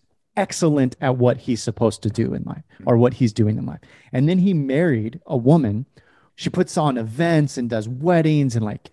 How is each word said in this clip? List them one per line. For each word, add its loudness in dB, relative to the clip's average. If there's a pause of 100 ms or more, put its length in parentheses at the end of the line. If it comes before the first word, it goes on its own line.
(380)
excellent 0
at 0
what 4
he's -6
supposed -2
to -4
do -2
in -8
life, -12 (240)
or 4
what 4
he's 0
doing 0
in -8
life. -12 (300)
And 0
then 2
he 2
married 0
a -2
woman. 2 (500)
She -10
puts -2
on 0
events -2
and -4
does -4
weddings 0
and, 0
like, -10